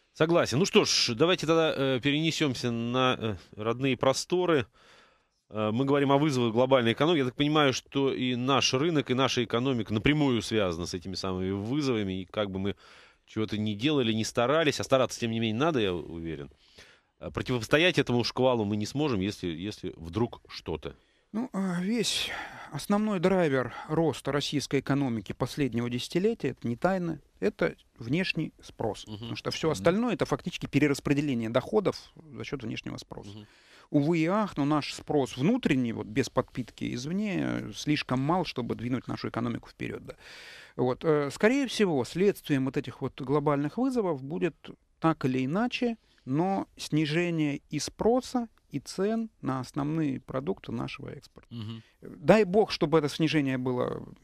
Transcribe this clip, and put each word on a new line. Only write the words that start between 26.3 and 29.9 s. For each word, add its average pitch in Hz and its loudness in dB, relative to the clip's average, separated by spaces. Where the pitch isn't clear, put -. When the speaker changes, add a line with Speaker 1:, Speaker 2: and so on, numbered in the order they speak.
Speaker 2:
это - -8
не 117 -2
тайна, 175 -2
это 190 0
внешний 160 -2
спрос. - -6
Speaker 1:
Мгм. 107 -12
Speaker 2:
Потому 117 -8
что - -6
все 160 -2
Speaker 3:
Мгм. 151 2
Speaker 2:
остальное 175 0